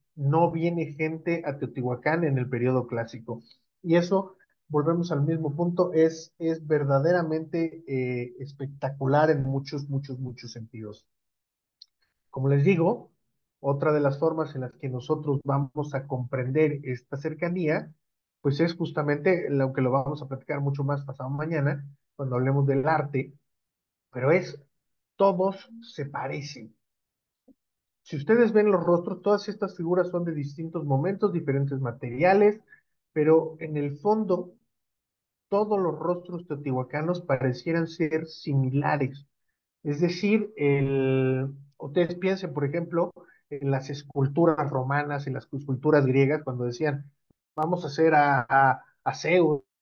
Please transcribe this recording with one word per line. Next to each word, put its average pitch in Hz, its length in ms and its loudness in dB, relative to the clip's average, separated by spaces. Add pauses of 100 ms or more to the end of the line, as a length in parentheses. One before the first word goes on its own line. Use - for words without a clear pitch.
(160)
no 160 360 2
viene 165 420 -2
gente 160 520 -2
a 143 120 -6
Teotihuacán 131 680 -2
en 135 120 2
el 123 120 -2
periodo 123 380 0
clásico. 113 540 -8 (400)
Y 170 140 2
eso, 190 400 0 (320)
volvemos 170 440 0
al 143 120 0
mismo 160 320 -2
punto, 175 380 0
es, 160 440 2
es 160 300 -4
verdaderamente, 160 1200 0
eh, 127 520 -4
espectacular 139 920 0
en 139 120 2
muchos, 139 460 -4
muchos, 135 300 -6
muchos 120 320 -10
sentidos. 110 560 -14 (1200)
Como 131 200 -2
les 143 140 4
digo, 185 480 2 (500)
otra 139 320 0
de 151 80 2
las 139 180 0
formas 160 360 -2
en 131 60 -6
las 123 120 -8
que 135 160 -8
nosotros 139 540 -2
vamos 139 500 -2
a 139 140 -6
comprender 135 760 0
esta 127 340 -8
cercanía, 165 720 -2 (500)
pues 143 180 0
es 170 160 2
justamente, 147 720 0 (140)
aunque 135 200 0
lo 127 100 2
vamos 143 300 -2
a 135 60 -12
platicar 139 340 -6
mucho 139 220 -2
más 139 200 -2
pasado 131 260 -10
mañana, 143 560 -2 (300)
cuando 127 200 -4
hablemos 135 300 2
del 139 220 2
arte, 143 460 -2 (800)
pero 131 200 0
es 185 280 0 (640)
todos 190 480 0 (140)
se 139 240 -10
parecen. 135 680 -10 (1300)
Si - 160 -12
ustedes 220 360 4
ven 208 180 6
los 175 120 4
rostros, 175 380 2
todas 202 280 2
estas 196 280 -6
figuras 180 320 0
son 175 160 -2
de 165 80 -2
distintos 160 500 -6
momentos, 175 480 0
diferentes 139 480 -2
materiales, 170 800 2 (540)
pero 160 460 4
en 156 180 -6
el 143 220 -4
fondo, 208 540 0 (920)
todos 208 320 0
los 170 200 0
rostros 175 480 -4
teotihuacanos 143 760 -4
parecieran 139 640 0
ser 160 400 -2
similares. 139 1000 -2 (560)
Es 147 180 -4
decir, 202 560 2
el, 135 960 2 (240)
ustedes 175 380 0
piensen, 185 360 -2
por 143 140 -2
ejemplo, 170 480 -2 (380)
en 139 180 -4
las 135 220 -2
esculturas 143 800 2
romanas, 139 560 -2
en 131 80 -4
las 123 180 -10
esculturas 143 540 2
griegas, 139 360 4
cuando 123 200 -6
decían, 139 480 -4 (440)
"Vamos 175 280 -2
a 147 60 -6
hacer 160 260 4
a, 143 340 4
a, 135 340 4 (200)
a 139 100 -2
Zeus, 156 480 2 (200)